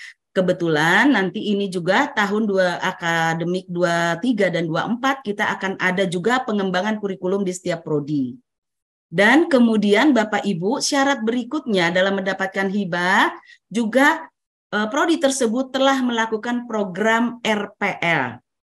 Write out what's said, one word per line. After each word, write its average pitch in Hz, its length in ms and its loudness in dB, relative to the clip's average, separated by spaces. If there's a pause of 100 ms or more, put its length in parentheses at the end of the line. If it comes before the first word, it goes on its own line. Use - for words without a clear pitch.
(360)
Kebetulan 180 800 2
nanti 196 400 -2
ini 202 160 -2
juga 185 400 0
tahun 208 320 0
dua, 190 400 2
akademik 170 880 -2
dua 170 480 0
tiga 202 320 2
dan 165 160 -2
dua 156 160 -2
empat 254 400 -2
kita 208 320 -4
akan 190 240 -6
ada 185 240 0
juga 190 400 0
pengembangan 202 560 -2
kurikulum 190 400 -4
di 180 160 -4
setiap 170 320 -6
prodi. 143 480 -2 (720)
Dan 233 400 4
kemudian 226 640 4
Bapak 214 320 0
Ibu, 196 400 -2
syarat 277 400 0
berikutnya 226 640 0
dalam 190 320 2
mendapatkan 196 480 -2
hibah 190 640 2 (400)
juga, 254 560 2 (480)
eh, 214 160 -2
prodi 320 240 2
tersebut 262 560 0
telah 269 320 2
melakukan 233 640 -4
program 220 720 -2
R 208 400 -4
P 190 240 -2
L. 131 400 -2 (220)